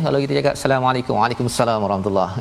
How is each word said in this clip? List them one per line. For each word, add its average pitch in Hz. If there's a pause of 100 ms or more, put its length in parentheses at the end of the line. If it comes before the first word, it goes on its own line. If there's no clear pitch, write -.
Kalau 139
kita 139
cakap, 139
"Assalamualaikum," 127
"Waalaikumsalam 117
warahmatullah," 95 (100)